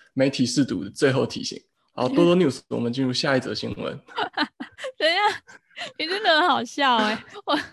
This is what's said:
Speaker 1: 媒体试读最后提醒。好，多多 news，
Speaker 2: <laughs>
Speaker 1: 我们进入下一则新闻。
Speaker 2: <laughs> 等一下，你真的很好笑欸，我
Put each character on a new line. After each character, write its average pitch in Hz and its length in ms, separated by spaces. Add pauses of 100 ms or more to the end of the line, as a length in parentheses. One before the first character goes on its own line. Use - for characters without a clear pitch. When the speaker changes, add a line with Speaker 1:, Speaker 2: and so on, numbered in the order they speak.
(140)
Speaker 1:
媒 131 160
体 127 160
试 139 180
读 98 240
最 139 240
后 123 140
提 - 180
醒。 - 160 (320)
好， 123 160
多 139 160
多 175 100
news， 170 300
Speaker 2:
<laughs> - 60
Speaker 1:
我 120 80
们 117 120
进 131 140
入 127 80
下 139 240
一 127 40
则 123 120
新 117 240
闻。 - 240 (480)
Speaker 2:
<laughs> - 480
等 311 100
一 330 60
下， 415 300 (560)
你 311 80
真 381 160
的 330 180
很 359 80
好 240 160
笑 262 320
欸， 214 220 (260)
我 - 100 (180)